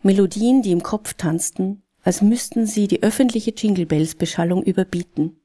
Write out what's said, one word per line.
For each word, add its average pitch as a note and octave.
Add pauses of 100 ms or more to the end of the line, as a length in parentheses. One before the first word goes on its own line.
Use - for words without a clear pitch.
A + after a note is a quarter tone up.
Melodien, G3+
die G3
im E3+
Kopf -
tanzten, F#3 (200)
als F3+
müssten A3+
sie G#3
die -
öffentliche A3
Jingle-Bells-Beschallung E3+
überbieten. F3